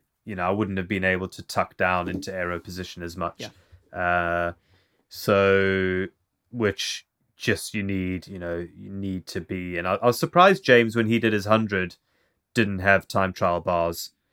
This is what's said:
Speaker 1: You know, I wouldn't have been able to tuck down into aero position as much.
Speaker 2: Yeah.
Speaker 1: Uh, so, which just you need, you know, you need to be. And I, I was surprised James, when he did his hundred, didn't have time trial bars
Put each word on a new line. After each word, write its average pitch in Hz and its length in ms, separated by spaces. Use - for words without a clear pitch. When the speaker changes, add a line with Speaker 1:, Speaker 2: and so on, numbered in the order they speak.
Speaker 1:
You 104 120
know, 90 120
I 92 40
wouldn't 98 260
have 92 100
been 95 160
able 92 260
to - 140
tuck - 340
down 90 300
into 92 260
aero 87 260
position 90 440
as 85 140
much. 87 180
Speaker 2:
Yeah. - 40
Speaker 1:
Uh, 87 560
so, 98 960
which - 540
just - 380
you 107 100
need, 92 440
you 92 120
know, 85 280
you 101 120
need 98 380
to 95 140
be. 90 360
And 87 100
I, 95 80
I 110 120
was 120 120
surprised 180 440
James, 117 320
when 113 120
he 117 120
did 110 140
his 101 120
hundred, 101 500
didn't 101 260
have 95 280
time 95 260
trial 87 280
bars 85 500